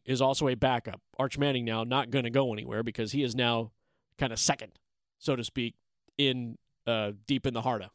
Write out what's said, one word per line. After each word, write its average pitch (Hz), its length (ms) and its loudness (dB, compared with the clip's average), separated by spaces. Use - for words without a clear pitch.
is 127 160 2
also 135 260 4
a 127 60 2
backup. 120 480 0
Arch 135 200 -2
Manning 139 260 2
now 113 180 -2
not 123 280 0
gonna 117 200 0
go 127 220 2
anywhere 110 320 -4
because 113 280 -4
he 139 120 0
is 117 100 -2
now 117 380 0
kinda 113 200 -2
second, - 420 0
so 143 160 0
to 120 80 -2
speak, 117 320 -4
in, 127 400 0
uh, 110 260 0
deep 135 200 2
in 131 60 0
the 113 100 -2
Harda. 101 320 -2